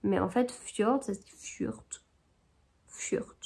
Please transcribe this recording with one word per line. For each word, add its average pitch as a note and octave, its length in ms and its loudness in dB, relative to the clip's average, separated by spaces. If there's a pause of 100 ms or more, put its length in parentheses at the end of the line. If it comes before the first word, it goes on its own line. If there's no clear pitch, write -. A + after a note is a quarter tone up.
Mais G3 160 4
en F#3+ 100 2
fait, B3 220 2
fjord, A#3+ 520 0
ça G3+ 100 -4
se F#3+ 60 -4
dit - 160 -18
fjord. - 480 -6 (1040)
Fjord. - 580 -4